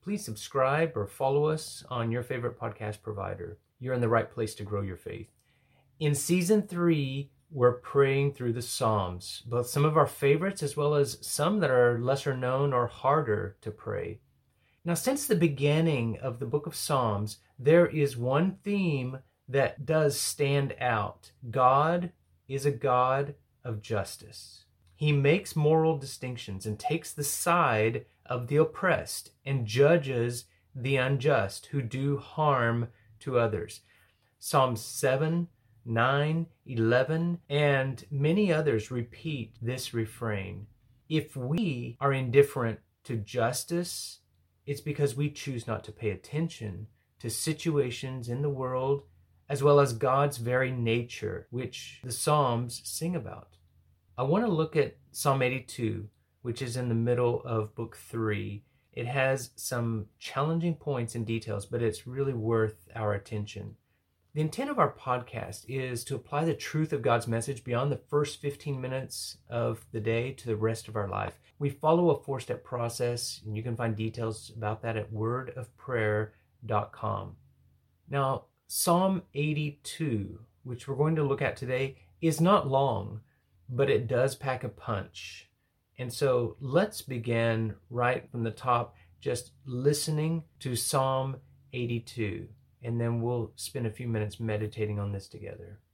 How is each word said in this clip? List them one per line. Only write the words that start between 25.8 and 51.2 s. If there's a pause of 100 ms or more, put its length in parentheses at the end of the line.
distinctions
and
takes
the
side (220)
of
the
oppressed (140)
and
judges (280)
the
unjust
who
do
harm (320)
to
others. (540)
Psalms
seven, (380)
nine, (180)
eleven, (100)
and
many
others
repeat
this
refrain. (400)
If
we
are
indifferent (260)
to
justice, (460)
it's
because
we
choose
not
to
pay
attention (320)
to
situations
in
the
world, (460)
as
well
as
God's
very
nature,